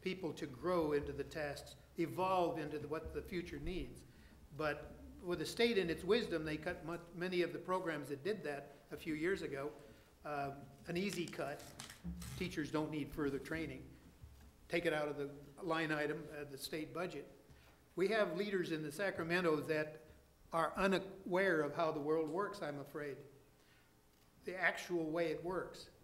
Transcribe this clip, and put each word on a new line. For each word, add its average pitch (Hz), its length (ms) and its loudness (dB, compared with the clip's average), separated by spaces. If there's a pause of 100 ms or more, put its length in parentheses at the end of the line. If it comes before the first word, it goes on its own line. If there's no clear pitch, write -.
people 185 300 -2
to - 120 -6
grow 151 480 2
into 147 200 2
the 131 120 -2
tasks, - 520 -6 (220)
evolve 170 600 4
into 151 180 -4
the, 147 120 -6
what 156 260 -4
the 147 80 -2
future 165 400 -4
needs. 143 400 -4 (560)
But 147 320 0 (340)
with 175 140 0
the 156 80 -2
state 233 320 4
in 180 100 2
its 160 140 0
wisdom, 175 420 2
they 156 120 -2
cut 175 280 -4
mu-, 170 140 -4 (180)
many 180 260 2
of 170 100 2
the 160 60 -4
programs 165 500 0
that 135 160 -4
did 196 200 0
that 143 280 -4 (200)
a 156 40 -8
few 156 180 -2
years 165 280 2
ago. 139 280 -2 (560)
Uh, 143 220 0 (400)
an 170 80 0
easy 180 280 0
cut, 147 360 -4 (760)
teachers 165 340 -2
don't 156 200 2
need 151 220 -2
further 139 260 0
training. 139 440 -4 (840)
Take 170 180 2
it 160 60 4
out 151 140 2
of 147 100 -2
the 143 140 -2 (320)
line 160 300 2
item, 151 260 0 (140)
uh, 147 180 -8
the 135 80 -10
state 151 340 -6
budget. 156 380 -4 (640)
We 185 140 4
have 202 280 4
leaders 190 360 2
in 156 100 0
the 151 80 -2
Sacramento 170 800 4
that 151 320 0 (520)
are 165 240 4
unaware 185 840 4
of 143 160 2
how 160 160 4
the 156 80 0
world 156 280 4
works, 180 320 0
I'm 143 200 -4
afraid. 143 360 -6 (1300)
The 185 140 -4
actual 175 500 2
way 165 160 4
it 156 180 0
works. 175 460 -4 (140)